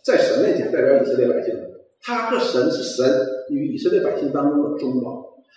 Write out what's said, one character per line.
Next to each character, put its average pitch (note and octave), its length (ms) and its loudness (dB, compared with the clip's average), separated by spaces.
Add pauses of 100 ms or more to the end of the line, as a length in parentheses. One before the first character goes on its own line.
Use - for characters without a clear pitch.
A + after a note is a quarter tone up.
在 - 140 2
神 - 260 2
面 - 100 2
前 - 160 -2
代 - 120 0
表 C#3 200 4
以 - 40 0
色 - 80 0
列 B2 120 2
百 - 160 0
姓 - 120 -4
的。 - 160 -10 (320)
他 A#3 280 -4
和 B3 80 0
神 - 320 0
是 - 120 -4
神 - 440 2 (220)
与 C#3+ 260 -2
以 - 40 -6
色 F3+ 100 0
列 - 120 4
百 - 200 -2
姓 C#3+ 100 -2
当 C#3+ 220 0
中 D3 180 2
的 - 80 -4
中 B2+ 240 -2
保。 - 280 -12 (260)